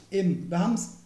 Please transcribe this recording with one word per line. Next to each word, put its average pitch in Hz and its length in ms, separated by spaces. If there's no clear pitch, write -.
eben, 185 400
wir 170 80
haben's 220 480